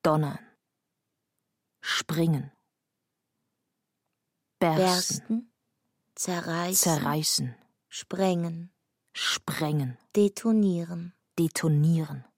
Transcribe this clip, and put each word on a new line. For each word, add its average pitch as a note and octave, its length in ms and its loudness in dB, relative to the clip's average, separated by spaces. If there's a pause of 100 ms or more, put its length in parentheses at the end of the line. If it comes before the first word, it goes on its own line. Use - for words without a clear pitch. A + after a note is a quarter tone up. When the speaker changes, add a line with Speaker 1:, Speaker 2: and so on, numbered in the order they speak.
Speaker 1:
Donnern. D#3 380 2 (1400)
Springen. D#3 680 0 (2000)
Bersten. E3+ 240 4
Speaker 2:
Bersten. F3+ 680 -2 (640)
Zerreißen. F3 600 -4
Speaker 1:
Zerreißen. D3 800 0 (320)
Speaker 2:
Sprengen. F3 840 -4 (420)
Speaker 1:
Sprengen. D3 840 -2 (180)
Speaker 2:
Detonieren. F#3 1000 0 (240)
Speaker 1:
Detonieren. D#3 880 2 (120)